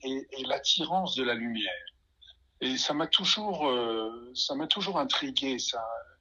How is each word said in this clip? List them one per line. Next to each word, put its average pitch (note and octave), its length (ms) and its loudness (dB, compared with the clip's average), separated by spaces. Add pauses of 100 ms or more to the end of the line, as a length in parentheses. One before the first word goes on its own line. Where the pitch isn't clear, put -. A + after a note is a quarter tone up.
et, C3+ 300 -4
et C3+ 140 -8
l'attirance E3 680 0
de C3 80 0
la B2 120 2
lumière. A2+ 360 -2 (880)
Et C3 160 2
ça - 160 2
m'a D#3 140 0
toujours, F#3 600 2
euh, A#2 680 0
ça C#3 220 0
m'a D#3 100 0
toujours F#3 320 2
intrigué, C3+ 600 0
ça. A2+ 240 -4 (360)